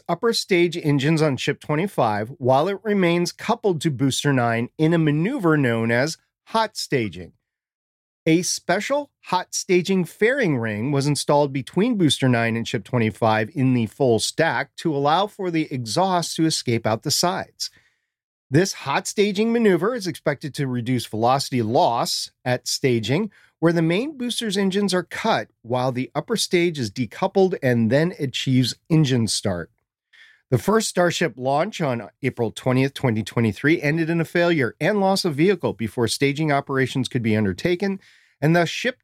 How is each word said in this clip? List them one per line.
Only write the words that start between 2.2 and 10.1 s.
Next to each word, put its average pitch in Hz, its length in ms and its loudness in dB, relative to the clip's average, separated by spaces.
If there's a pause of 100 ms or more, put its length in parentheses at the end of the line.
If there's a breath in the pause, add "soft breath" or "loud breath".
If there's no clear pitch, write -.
while 131 300 2
it 196 160 -4
remains 175 480 0
coupled 202 500 -2
to 165 100 0
Booster 139 420 0
nine 120 440 0
in 160 160 2
a 170 60 2
maneuver 160 580 2
known 117 340 2
as 131 260 0 (320)
hot 220 280 -2
staging. 95 560 -4 (920)
A 165 160 4
special 214 680 -2 (160)
hot 180 300 -4
staging 185 500 0
fairing 214 520 0